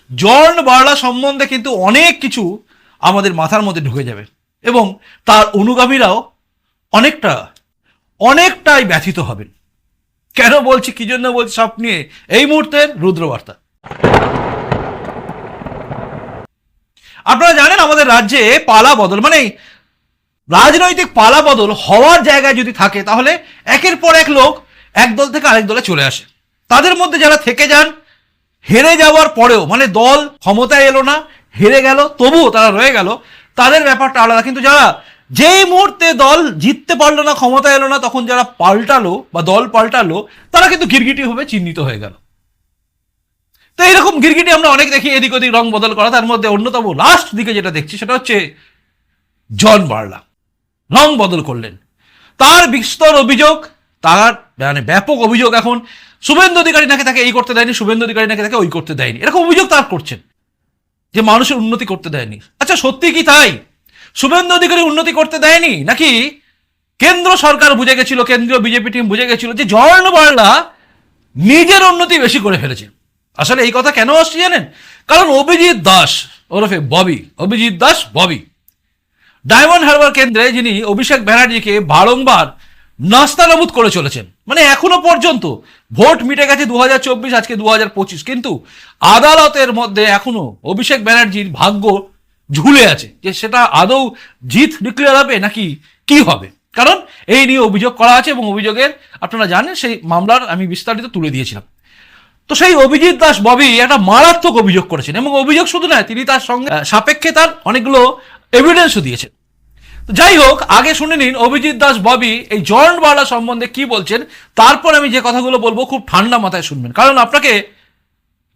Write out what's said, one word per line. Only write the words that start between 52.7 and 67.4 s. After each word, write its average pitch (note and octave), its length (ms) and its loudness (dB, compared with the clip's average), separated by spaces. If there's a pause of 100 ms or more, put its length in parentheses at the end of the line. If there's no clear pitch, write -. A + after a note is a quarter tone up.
অভিযোগ, C#4 500 2 (360)
তার G3+ 320 2 (260)
মানে C#3 220 -4
ব্যাপক G3 380 -2
অভিযোগ। A#3 340 0
এখন A#3 280 -2 (400)
শুভেন্দু F4 380 0
অধিকারী D#4 260 0
নাকি C#4 180 -2
তাকে B3+ 160 -2
এই B3 120 0
করতে B3 220 -4
দেয়নি, A#3 200 -2
শুভেন্দু A3+ 320 -2
অধিকারী A3 220 -4
নাকি G#3+ 140 -6
তাকে G#3+ 140 -6
ওই G3+ 120 -2
করতে D#3+ 260 -8
দেয়নি, B2 260 -6
এরকম E4+ 260 -2
অভিযোগ F4 220 2
তার D4+ 160 0
করছেন - 360 -10 (920)
যে A3 80 -2
মানুষের A3+ 360 0
উন্নতি A3+ 280 -6
করতে F#3 240 -10
দেয়নি। A#2 300 -10 (200)
আচ্ছা, F4 160 -2
সত্যি C4+ 360 -2
কি E4 120 -2
তাই? C#4+ 340 2 (580)
শুভেন্দু F4 400 0
অধিকারী F4 260 0
উন্নতি E4 300 -2
করতে D#4+ 280 -4
দেয়নি, D4+ 440 0
নাকি B3+ 560 -2 (600)
কেন্দ্র F4+ 380 2
সরকার D4 380 2